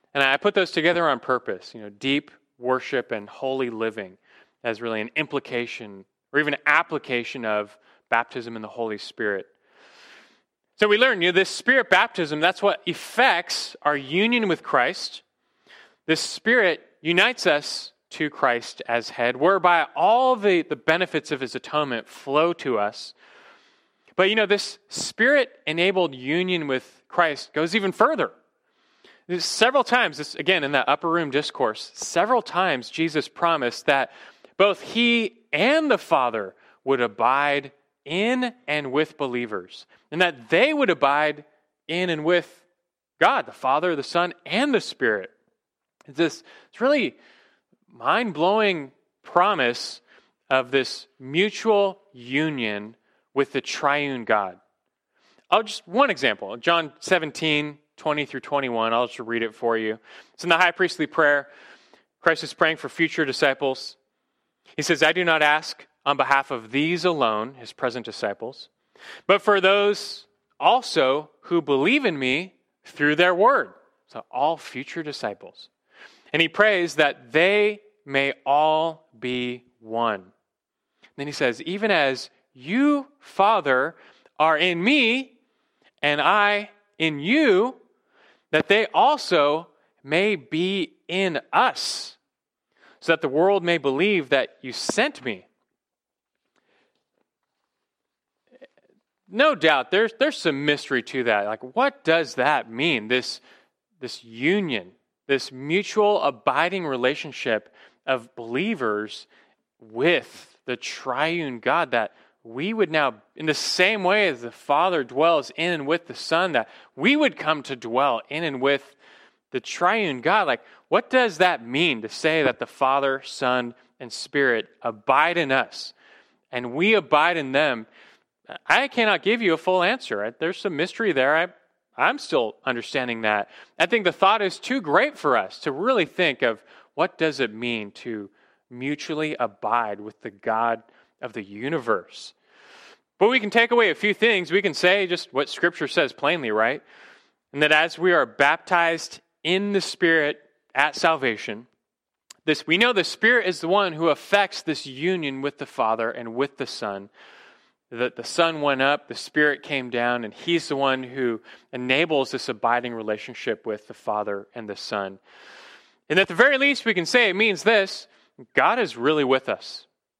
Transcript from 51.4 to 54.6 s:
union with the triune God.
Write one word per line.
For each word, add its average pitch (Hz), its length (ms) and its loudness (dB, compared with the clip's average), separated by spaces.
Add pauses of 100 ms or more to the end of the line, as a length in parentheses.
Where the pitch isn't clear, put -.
union 120 840 -4 (380)
with 135 180 0
the 139 80 -2
triune 143 640 -2
God. 101 340 0 (920)